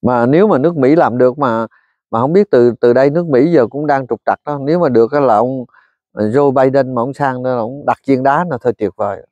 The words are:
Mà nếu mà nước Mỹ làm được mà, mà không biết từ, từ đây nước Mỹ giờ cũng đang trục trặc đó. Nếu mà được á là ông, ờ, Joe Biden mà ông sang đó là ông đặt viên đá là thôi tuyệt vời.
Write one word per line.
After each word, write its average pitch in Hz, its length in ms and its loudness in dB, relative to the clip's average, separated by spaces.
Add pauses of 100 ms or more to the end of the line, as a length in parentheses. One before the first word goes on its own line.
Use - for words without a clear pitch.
Mà 120 240 0
nếu 170 220 2
mà 165 100 2
nước 165 180 -2
Mỹ 139 200 2
làm 123 220 0
được 127 200 2
mà, 113 280 -2 (440)
mà 113 100 -2
không 139 120 0
biết 202 180 2
từ, 120 300 4
từ 120 120 4
đây 135 180 4
nước 170 160 -4
Mỹ 147 260 2
giờ 131 140 2
cũng 143 200 -8
đang 139 200 -2
trục 113 200 -6
trặc 101 180 -2
đó. 147 180 -8
Nếu 156 160 -2
mà 170 100 0
được 117 240 2
á 147 80 0
là 123 160 2
ông, 127 280 -2 (480)
ờ, 107 160 -4
Joe 139 220 2
Biden 131 440 0
mà 117 80 -2
ông 131 120 -6
sang 127 280 -4
đó 127 80 -4
là 123 100 -2
ông 131 260 -8
đặt - 200 -2
viên 131 160 0
đá 139 280 0
là 131 100 -6
thôi 120 180 -2
tuyệt 101 180 -4
vời. 101 360 -6